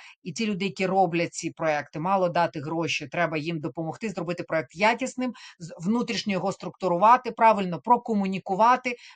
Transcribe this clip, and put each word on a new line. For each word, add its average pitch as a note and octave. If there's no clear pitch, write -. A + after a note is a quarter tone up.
і F#3
ті A3+
люди, G3
які F#3+
роблять F3
ці D#3+
проекти. D3+
Мало F#3
дати E3+
гроші, D#3
треба D#3+
їм D#3+
допомогти D#3+
зробити F3
проект D#3+
якісним, A#3+
з-, F3
внутрішньо G#3
його F3+
структурувати, F3+
правильно G#3+
прокомунікувати, A3+